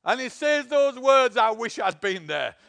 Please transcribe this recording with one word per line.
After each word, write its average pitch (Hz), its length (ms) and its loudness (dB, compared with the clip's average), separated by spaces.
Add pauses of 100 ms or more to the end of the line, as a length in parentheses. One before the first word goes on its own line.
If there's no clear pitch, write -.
and 233 160 0
he 254 80 -6
says 294 380 -2
those 277 300 2
words, 262 380 4
I 226 160 2
wish 226 280 -6
I'd 190 200 -4
been 190 280 -6
there. 143 280 -6 (140)